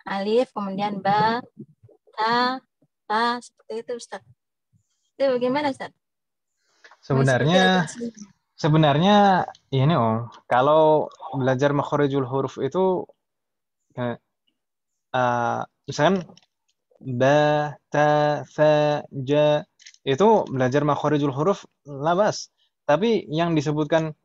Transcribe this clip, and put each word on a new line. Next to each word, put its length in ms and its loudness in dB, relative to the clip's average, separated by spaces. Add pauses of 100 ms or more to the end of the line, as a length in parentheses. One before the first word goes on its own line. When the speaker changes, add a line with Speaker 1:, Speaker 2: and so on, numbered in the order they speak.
Speaker 1:
alif, 480 -2
kemudian 480 -6
ba, 400 0 (720)
ta, 460 -2 (420)
ta, 380 -2
seperti 320 -20 (100)
itu, 160 -14
Ustaz. 220 -16 (960)
Itu 100 0
bagaimana, 460 -2
Ustaz? 180 -14 (1120)
Speaker 2:
Sebenarnya, 800 2
Speaker 1:
Masih 300 -10
tidak 160 -20 (320)
Speaker 2:
Sebenarnya 880 4 (240)
ini, 240 2
Om, 320 0 (160)
kalau 640 4 (240)
belajar 400 0
makhorijul 560 -2
huruf 320 -6
itu, 480 -2 (880)
eh, 160 -6 (1040)
eh, 420 -2 (300)
misalkan 400 0 (720)
ba, 720 2 (160)
ta, 180 2 (380)
sa, 560 2 (240)
ja, 400 2 (400)
itu 220 2 (180)
belajar 400 0
makhorijul 480 0
huruf 320 -2 (240)
labas. 640 -2 (320)
Tapi 480 0
yang 240 0
disebutkan 560 -2 (120)